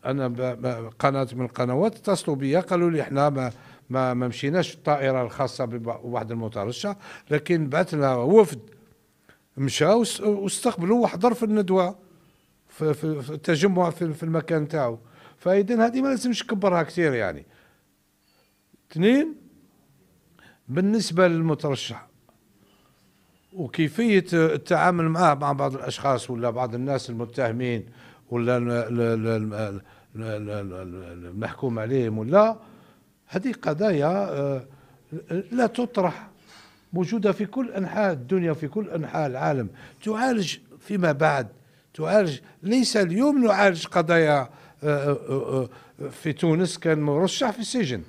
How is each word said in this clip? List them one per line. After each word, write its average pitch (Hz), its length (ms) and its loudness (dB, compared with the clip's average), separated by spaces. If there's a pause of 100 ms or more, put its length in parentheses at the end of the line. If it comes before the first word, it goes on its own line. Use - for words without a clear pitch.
أنا 131 240 -2
ب، 120 80 -6
ب، 120 600 -6
قناة 135 340 0
من 123 120 -4
القنوات 131 520 0
اتصلوا 175 400 -2
بي، 139 200 0
قالوا 175 340 2
لي: 156 120 0
"احنا 139 280 2
ما، 131 220 -4 (380)
ما، 127 240 0
ما 123 140 -2
مشيناش 165 420 -2
في - 40 -16
الطائرة 135 480 0
الخاصة 123 420 -4
بواحد 117 680 -6
المترشح، 113 680 -6 (340)
لكن 151 380 0
بعثنا 147 460 0
وفد 139 460 4 (960)
مشى 135 280 0
واس-، 220 360 2
واستقبلوا 202 840 0
وحضر 220 320 2
في 240 80 -4
الندوة، 190 560 2 (720)
في، 151 260 -2
في، 151 280 -4
في 127 80 -12
التجمع، 170 600 2
في، 165 220 -4
في 151 100 -10
المكان 160 460 -2
تاعو". 127 300 -2 (400)
فإذا 202 480 4
هذه 254 160 0
ما 277 60 2
لازمش 247 360 -2
نكبرها 185 380 2
كثير، 156 320 0
يعني. 90 320 -4 (1500)
اثنين، 269 420 2 (1300)
بالنسبة 185 600 2
للمترشح 156 800 -2 (1500)
وكيفية 180 800 0
التعامل 160 760 2
معه 160 260 4
مع 143 180 0
بعض 139 220 -2
الأشخاص 135 560 -2
ولا 120 200 -2
بعض 120 240 -4
الناس 131 360 -4
المتهمين 120 760 -2 (440)
ولا 120 260 2
ال-، 120 140 0
ال-، 120 300 -2
ال-، 113 540 0
ال-، 104 280 -6 (340)
ال-، 107 340 -8
ال-، 101 220 -8
ال-، 90 540 -14
المحكوم 110 520 -6
عليهم 113 400 -2
ولا، 202 380 4 (720)
هذه 226 260 -4
قضايا، 156 560 0
آه، 143 580 -4 (840)
لا 240 140 2
تطرح، 208 640 -2 (600)
موجودة 185 400 0
في 208 140 -2
كل 247 240 -4
أنحاء 185 420 -2
الدنيا، 160 400 0
في 147 160 -4
كل 208 220 -6
أنحاء 156 360 -4
العالم، 131 420 -2 (360)
تعالج 220 540 -2 (200)
فيما 180 340 0
بعد، 139 360 2 (460)
تعالج. 165 440 2 (240)
ليس 220 340 2
اليوم 240 480 4
نعالج 196 420 4
قضايا، 160 540 4
آه، 127 80 -4 (360)
آه، 139 840 0 (320)
آه، 143 80 -8
في - 240 -6
تونس 165 460 2
كان 156 220 2
مرشح 165 500 0
في 196 80 -8
السجن 170 500 -2